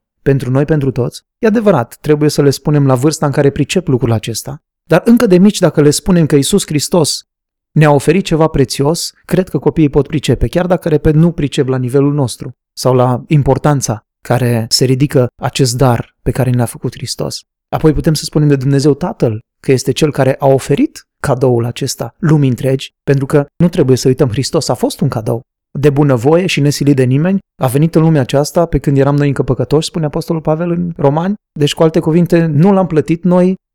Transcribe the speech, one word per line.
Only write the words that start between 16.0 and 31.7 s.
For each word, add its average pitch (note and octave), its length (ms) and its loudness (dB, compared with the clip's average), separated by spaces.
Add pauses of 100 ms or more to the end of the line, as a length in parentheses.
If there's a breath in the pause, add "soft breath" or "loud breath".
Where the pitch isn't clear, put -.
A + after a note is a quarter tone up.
pe - 100 -4
care B2 180 -2
ne B2 80 0
l-a A#2+ 80 0
făcut - 280 -8
Hristos. - 500 -10 (260)
Apoi D#3 240 0
putem D#3+ 200 0
să D3+ 100 -4
spunem D3+ 240 0
de C#3+ 80 2
Dumnezeu C#3 380 2
Tatăl C#3 460 -4 (200)
că - 120 -2
este B2+ 200 0
Cel D3 200 0
care C3+ 280 0
a C#3+ 60 -2
oferit C#3 640 0 (120)
cadoul B2+ 460 0
acesta B2 520 -8
lumii D3 320 2
întregi, C3 440 -4 (100)
pentru C#3 220 0
că C#3+ 200 0 (100)
nu E3+ 140 2
trebuie C3 280 2
să - 100 0
uităm, C3 220 2
Hristos C3+ 380 -4
a C3+ 60 0
fost B3+ 260 -4
un D#3+ 80 0
cadou. A#2 340 -4 (300)
De D3 180 0
bunăvoie C#3+ 560 0
și D#3+ 140 -4
nesilit C#3+ 360 0
de C3 80 0
nimeni, D3+ 360 0 (160)
a - 120 -4
venit C#3+ 280 0
în E3+ 60 4
lumea D#3+ 200 4
aceasta D3 440 0
pe D#3+ 120 -2
când C#3 200 0
eram C#3 180 2
noi C#3+ 120 0
încă C#3 160 -2
păcătoși, C3+ 440 -2
spune E3 180 -6
Apostolul E3 360 -4
Pavel D#3+ 280 -2
în E3+ 280 -4
Romani. D#3+ 360 0 (180)
Deci, D3 220 -2